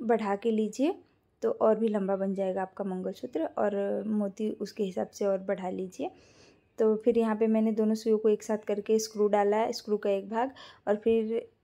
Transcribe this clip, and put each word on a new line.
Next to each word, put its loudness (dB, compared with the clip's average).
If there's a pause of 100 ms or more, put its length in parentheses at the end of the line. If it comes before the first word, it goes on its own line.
बढ़ा 0
के -2
लीजिए, 0 (500)
तो 2
और 4
भी 0
लंबा 0
बन -2
जाएगा -2
आपका -6
मंगलसूत्र, -4
और -2
मोती -2
उसके -6
हिसाब -4
से -6
और 0
बढ़ा -4
लीजिए। -8 (680)
तो 4
फिर 2
यहाँ 2
पे 2
मैंने 4
दोनों 2
सुइयों 2
को 2
एक 0
साथ -2
करके 0
स्क्रू 0
डाला 4
है, 0
स्क्रू -2
का -2
एक -2
भाग, -2 (360)
और 4
फिर 0 (160)